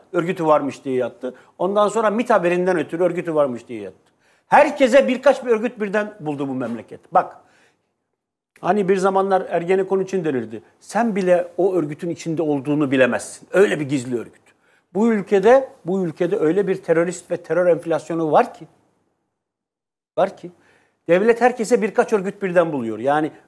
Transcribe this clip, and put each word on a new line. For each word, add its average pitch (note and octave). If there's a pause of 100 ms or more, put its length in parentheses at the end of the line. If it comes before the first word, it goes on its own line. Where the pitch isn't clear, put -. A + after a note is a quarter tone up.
(140)
örgütü E3+
varmış C#3+
diye C3
yattı. B2 (220)
Ondan G3+
sonra G#3+
mit A#3+
haberinden F3+
ötürü E3+
örgütü E3
varmış C3
diye A2+
yattı. - (360)
Herkese C4
birkaç B3+
bir B3
örgüt A3+
birden G#3
buldu D3
bu C3+
memleket. A#2
Bak, - (1200)
hani F#3
bir G3
zamanlar F#3+
Ergenekon F#3+
için F#3+
denirdi. A#2 (180)
Sen G#3+
bile F3+ (100)
o F#3
örgütün D#3+
içinde E3
olduğunu D3
bilemezsin. -
Öyle F#3
bir C#3+
gizli B2+
örgüt. - (520)
Bu A3+
ülkede, G3+ (160)
bu F#3
ülkede E3+
öyle F3+
bir F#3+
terörist E3+
ve E3+
terör F3
enflasyonu D#3+
var A#3
ki, D#3+ (1500)
var F#3+
ki, F3 (560)
devlet A3
herkese A#3+
birkaç G#3+
örgüt G3
birden F3
buluyor. A2+
Yani C#3+ (160)